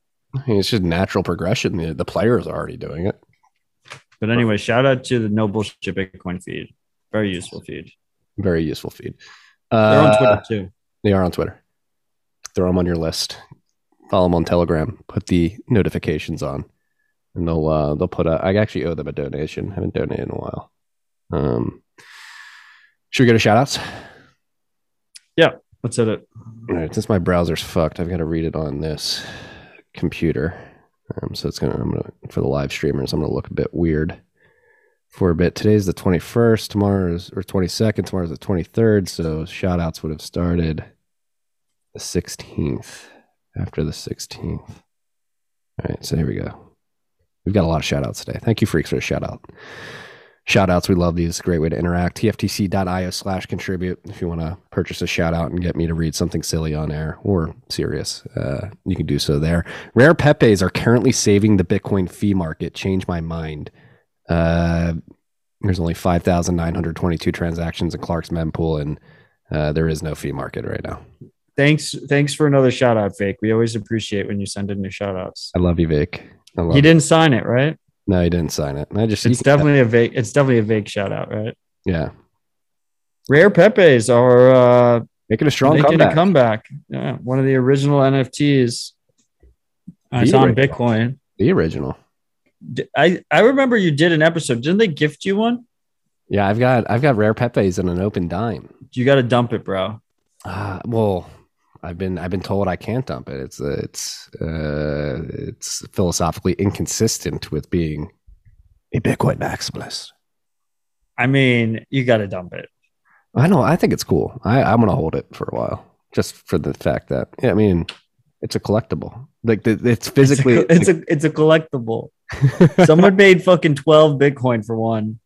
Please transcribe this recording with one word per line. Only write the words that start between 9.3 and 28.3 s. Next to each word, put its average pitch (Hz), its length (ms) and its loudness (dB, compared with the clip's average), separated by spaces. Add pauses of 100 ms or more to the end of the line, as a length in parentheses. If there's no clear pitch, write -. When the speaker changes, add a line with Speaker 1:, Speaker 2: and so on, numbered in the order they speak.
Speaker 2:
They're 113 80 2 (200)
on - 120 8
Speaker 1:
Uh, 107 60 6
Speaker 2:
Twitter 104 300 4
too. 98 220 -6 (340)
Speaker 1:
They 104 80 4
are 95 120 4
on 87 80 0
Twitter. - 300 -6 (920)
Throw 92 140 0
'em 92 80 2
on 90 80 2
your 87 100 -2
list. 82 420 -6 (720)
Follow 92 160 2
'em 87 100 2
on 85 100 0
Telegram. 85 640 -2
Put - 180 -6
the 87 320 0 (100)
notifications 82 760 -2
on, 71 220 -6 (720)
and 87 120 -4
they'll, 80 200 0
uh, 76 280 0
they'll 87 120 -2
put 87 200 -2
a, 82 140 2
I 95 140 0
actually 104 300 -2
owe 85 80 -4
them - 140 -8
a - 40 -10
donation. 73 600 -8
Haven't 95 240 -6
donated - 320 -4
in - 40 -10
a - 40 -8
while. - 360 -10 (640)
Um, 64 500 -4 (1300)
should - 140 2
we 117 40 6
go 117 60 6
to 110 60 6
shout 107 180 4
outs? 131 220 0 (1600)
Speaker 2:
Yeah, 160 200 4 (260)
let's 113 160 -6
hit 113 100 2
it. - 200 -6 (420)
Speaker 1:
All 92 60 -2
right, 80 180 -6
since 107 160 -6
my 104 100 2
browser's 87 420 -2
fucked, - 380 -4
I've 85 100 -6
gotta 87 140 -4
read 82 220 -4